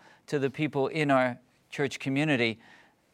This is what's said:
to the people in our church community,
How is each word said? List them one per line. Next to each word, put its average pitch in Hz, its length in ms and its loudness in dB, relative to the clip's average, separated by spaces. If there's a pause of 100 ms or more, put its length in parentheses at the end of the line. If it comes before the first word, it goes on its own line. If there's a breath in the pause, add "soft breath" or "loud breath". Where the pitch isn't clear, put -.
(280 soft breath)
to 151 120 -2
the 135 100 0
people 143 380 -2
in 151 240 0
our 127 260 2 (320)
church 139 300 -4
community, 135 580 0 (560 soft breath)